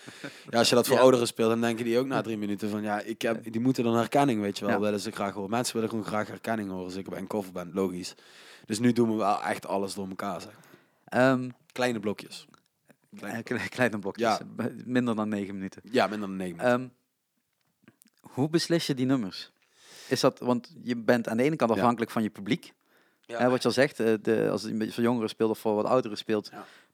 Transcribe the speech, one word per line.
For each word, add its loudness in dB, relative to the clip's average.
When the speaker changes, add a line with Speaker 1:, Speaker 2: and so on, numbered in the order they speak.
Speaker 1:
ja, 0
als 4
je 6
dat 6
voor 6
Speaker 2:
Ja. 6
Speaker 1:
ouderen 8
speelt, 2
dan 2
denken 0
die 2
ook 0
na 0
drie -4
minuten -4
van, -4
ja, -2
ik -8
heb, -4
die -4
moeten 2
dan 2
herkenning, 2
weet -4
je -6
wel, 0
Speaker 2:
Ja. 0
Speaker 1:
willen 0
ze -6
graag -4
horen. -8
Mensen -2
willen -2
gewoon -4
graag -2
herkenning -6
horen, -8
zeker -8
bij -8
een -8
coverband, -6
logisch. -2
Dus -2
nu 4
doen 4
we 0
wel 2
echt -4
alles -2
door -8
elkaar, -6
zeg -16
maar. -20
Speaker 2:
Ehm, 0
Speaker 1:
Kleine -2
blokjes. -8
Kleine -10
Speaker 2:
eh, -8
kle-, -4
kleine 0
blokjes. -4
Speaker 1:
Ja. 2
Speaker 2:
Minder 0
dan -2
negen -4
minuten. -10
Speaker 1:
Ja, 4
minder -6
dan -6
negen -6
minuten. 2
Speaker 2:
Ehm, -8
hoe -2
beslis 2
je 0
die 0
nummers? -2
Is 0
dat, 2
want -2
je -2
bent 2
aan -2
de 2
ene 2
kant 2
Speaker 1:
Ja. 4
Speaker 2:
afhankelijk 2
van 0
je 0
publiek. -4
Speaker 1:
Ja. -10
Speaker 2:
Hè, 4
wat 2
je 2
al 2
zegt, 2
eh, 4
de, 2
als -2
het -8
een -4
beetje -4
voor 0
jongeren 2
speelt 0
of -2
voor 0
wat 0
ouderen 0
speelt, -4
Speaker 1:
Ja. -18
Speaker 2:
heb -16